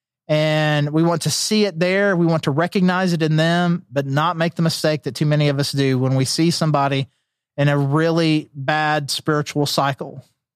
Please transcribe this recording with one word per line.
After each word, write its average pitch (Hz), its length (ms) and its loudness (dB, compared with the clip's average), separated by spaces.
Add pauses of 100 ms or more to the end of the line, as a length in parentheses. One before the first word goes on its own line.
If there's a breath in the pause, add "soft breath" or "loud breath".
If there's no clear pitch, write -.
(280)
And 151 600 0
we 160 120 2
want 170 200 0
to 156 80 -2
see 214 360 0
it 170 120 -6
there. 190 380 2
We 170 100 2
want 160 180 0
to 156 60 -2
recognize 180 600 0
it 160 100 -2
in 156 140 0
them, 170 540 0
but 139 160 -4
not 156 300 -2
make 165 180 0
the 175 80 -2
mistake 156 400 0
that 135 120 -8
too 156 120 -2
many 147 220 2
of 139 100 0
us 139 140 -2
do 135 260 0
when 131 180 0
we 131 80 2
see 165 260 0
somebody 139 580 0 (480)
in 143 120 2
a 143 100 2
really 156 760 0
bad 151 560 -2
spiritual 147 560 -2
cycle, 139 580 -4 (320)